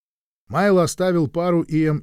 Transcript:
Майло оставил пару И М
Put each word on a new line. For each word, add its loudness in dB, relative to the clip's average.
Майло 2
оставил 0
пару -2
И -2
М 0